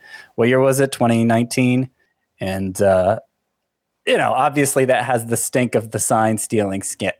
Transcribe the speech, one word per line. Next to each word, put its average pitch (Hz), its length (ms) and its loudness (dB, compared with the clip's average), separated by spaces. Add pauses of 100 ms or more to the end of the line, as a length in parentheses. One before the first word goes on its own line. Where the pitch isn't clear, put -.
(340)
what 117 140 0
year 131 120 2
was 135 180 2
it? 135 140 0
Twenty 117 320 0
nineteen. 123 640 0 (520)
And, 95 420 -6
uh, 95 380 2 (840)
you 247 120 2
know, 113 160 0
obviously 139 500 0
that 127 200 2
has 123 200 -2
the 117 140 -2
stink - 360 -2
of 110 180 -4
the 110 60 -6
sign 110 380 0
stealing 101 460 -4
sca-, - 380 -6